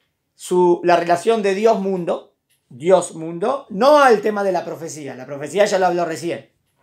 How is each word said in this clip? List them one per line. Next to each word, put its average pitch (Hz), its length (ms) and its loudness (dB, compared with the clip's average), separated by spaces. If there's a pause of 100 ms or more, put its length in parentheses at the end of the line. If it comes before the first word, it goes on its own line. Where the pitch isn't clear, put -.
(340)
su, 180 500 2
la 175 120 4
relación 170 460 0
de 196 120 0
Dios-mundo, 196 840 -2 (320)
Dios-mundo, 175 1040 -2
no 262 280 4
al 254 220 6
tema 208 240 -4
de 196 80 0
la 170 120 -2
profecía. 147 500 -12
La 127 120 -16
profecía 143 380 -2
ya 190 140 0
lo 190 80 2
habló 175 180 0
recién. 160 460 -8 (320)